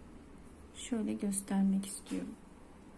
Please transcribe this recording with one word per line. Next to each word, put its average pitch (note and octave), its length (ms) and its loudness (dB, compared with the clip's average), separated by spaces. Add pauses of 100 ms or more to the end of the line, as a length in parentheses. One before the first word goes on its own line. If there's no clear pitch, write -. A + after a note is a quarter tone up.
(760)
Şöyle G#3+ 380 0
göstermek G3 720 4
istiyorum. - 500 -4 (640)